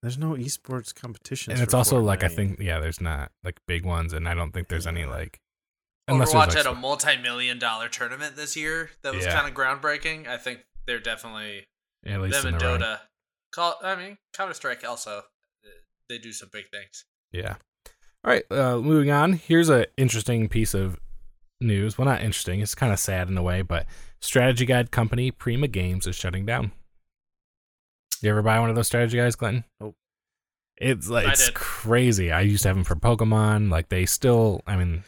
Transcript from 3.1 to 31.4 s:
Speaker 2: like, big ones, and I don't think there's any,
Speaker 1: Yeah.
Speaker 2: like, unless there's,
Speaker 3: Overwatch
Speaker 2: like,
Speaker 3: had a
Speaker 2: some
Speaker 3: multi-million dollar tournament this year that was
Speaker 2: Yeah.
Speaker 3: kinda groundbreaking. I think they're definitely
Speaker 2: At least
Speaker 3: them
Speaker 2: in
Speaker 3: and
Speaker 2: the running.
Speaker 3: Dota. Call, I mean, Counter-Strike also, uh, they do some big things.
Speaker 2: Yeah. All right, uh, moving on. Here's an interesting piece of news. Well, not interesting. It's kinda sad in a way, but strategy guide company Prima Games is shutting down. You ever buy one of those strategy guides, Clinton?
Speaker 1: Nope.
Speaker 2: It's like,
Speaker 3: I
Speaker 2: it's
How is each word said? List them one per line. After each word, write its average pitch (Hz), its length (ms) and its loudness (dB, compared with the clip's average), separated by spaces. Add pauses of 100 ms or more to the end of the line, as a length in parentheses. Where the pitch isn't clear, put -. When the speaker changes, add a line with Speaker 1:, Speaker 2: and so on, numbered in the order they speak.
Speaker 2:
like, 90 240 -10
big 87 180 -4
ones, 85 280 -2
and 82 160 -4
I 85 40 -2
don't 85 180 -4
think 87 180 -8
there's 85 180 -4
any, 85 140 -6
Speaker 1:
Yeah. 73 80 -6
Speaker 2:
like, 82 320 -10 (680)
unless 127 240 4
there's, 156 120 6
Speaker 3:
Overwatch 151 40 6
Speaker 2:
like, 151 100 2
Speaker 3:
had 143 80 4
a 131 80 0
Speaker 2:
some 123 80 -8
Speaker 3:
multi-million 123 800 -2
dollar 113 300 -4
tournament 135 460 -8
this 147 200 -10
year 160 360 -6 (120)
that 135 100 -4
was 90 120 -4
Speaker 2:
Yeah. 147 180 0
Speaker 3:
kinda 135 120 -6
groundbreaking. 147 720 -4
I 120 100 -8
think 120 280 -12 (200)
they're 120 140 -4
definitely 107 680 -10 (400)
Speaker 2:
At 98 160 -4
least 131 200 0
Speaker 3:
them 131 60 -2
Speaker 2:
in 123 80 -2
Speaker 3:
and - 60 -2
Speaker 2:
the - 40 0
running. 123 220 0
Speaker 3:
Dota. 110 140 -8 (500)
Call, 170 320 -2
I 190 120 -4
mean, 190 220 -12 (160)
Counter-Strike 160 500 -6
also, 110 360 -10 (440)
uh, - 60 -20 (400)
they 117 80 -10
do 113 160 -16
some 101 160 -16
big 104 200 -16
things. - 360 -16 (260)
Speaker 2:
Yeah. - 260 -8 (640)
All - 80 0
right, - 200 2
uh, 127 280 2
moving 143 320 4
on. 151 220 4
Here's 165 360 4
an 123 160 6 (120)
interesting 117 520 2
piece - 260 2
of 95 240 -2 (600)
news. 107 400 0
Well, 131 60 2
not 139 160 2
interesting. 98 400 -2
It's 107 140 -4
kinda 110 220 2
sad 90 320 -2
in 95 80 0
a 90 60 0
way, 90 180 0
but 85 240 -2 (340)
strategy 127 460 2
guide 123 260 2
company 120 400 0
Prima 127 360 -2
Games 92 400 -2
is 85 80 -4
shutting 95 300 -4
down. 117 260 -2 (1500)
You 107 100 2
ever 104 120 2
buy 110 160 4
one 113 100 2
of 113 60 0
those 117 120 2
strategy 120 300 2
guides, 120 180 2
Clinton? 117 280 -2 (160)
Speaker 1:
Nope. 107 160 -14 (840)
Speaker 2:
It's 127 300 0
like, 117 200 2
Speaker 3:
I 135 40 6
Speaker 2:
it's 139 160 4